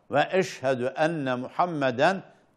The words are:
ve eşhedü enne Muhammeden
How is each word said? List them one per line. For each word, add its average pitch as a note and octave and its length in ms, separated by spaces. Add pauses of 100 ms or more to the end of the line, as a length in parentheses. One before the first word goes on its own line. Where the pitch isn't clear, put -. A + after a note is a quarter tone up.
(120)
ve D3 200
eşhedü C3+ 640
enne D3+ 380
Muhammeden D3 880 (340)